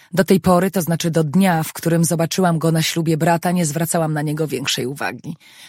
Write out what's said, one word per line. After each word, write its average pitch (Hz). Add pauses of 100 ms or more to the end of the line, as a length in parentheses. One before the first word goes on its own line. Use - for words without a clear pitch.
(120)
Do 190
tej 196
pory, 185
to 185
znaczy 165
do 160
dnia, 165
w -
którym 165
zobaczyłam 165
go 165
na 160
ślubie 165
brata, 170
nie 175
zwracałam 160
na 151
niego 151
większej 135
uwagi. 123 (320)